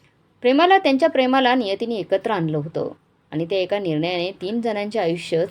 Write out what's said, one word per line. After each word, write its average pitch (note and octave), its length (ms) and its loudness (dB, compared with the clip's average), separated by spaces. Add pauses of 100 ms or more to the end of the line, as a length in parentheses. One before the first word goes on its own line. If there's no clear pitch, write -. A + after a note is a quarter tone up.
(400)
प्रेमाला, E4 380 4
त्यांच्या D#4+ 300 2
प्रेमाला C4 460 2
नियतीने A3+ 400 -2
एकत्र F#3+ 360 -2
आणलं D#3+ 280 -2
होतं D3 340 -6 (380)
आणि D#3 140 -4
त्या F3+ 140 -2
एका F#3 200 -2
निर्णयाने F3 520 -2
तीन G3 300 -6
जणांचे G#3+ 380 -4
आयुष्य E3 520 -2